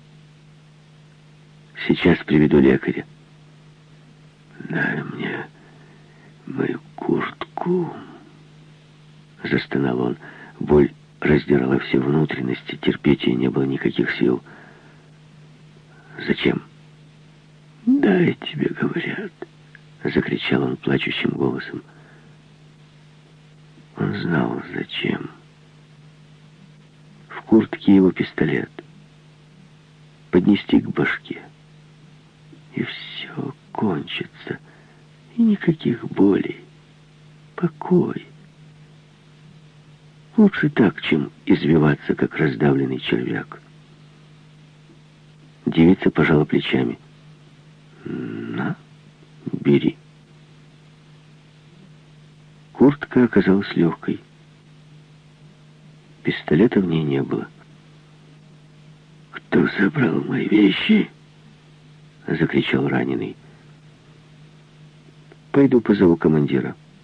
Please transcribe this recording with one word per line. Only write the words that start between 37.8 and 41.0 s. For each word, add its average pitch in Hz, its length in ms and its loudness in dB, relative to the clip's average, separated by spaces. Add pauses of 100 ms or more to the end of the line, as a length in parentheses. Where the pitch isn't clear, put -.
Лучше 202 340 4
так, - 320 2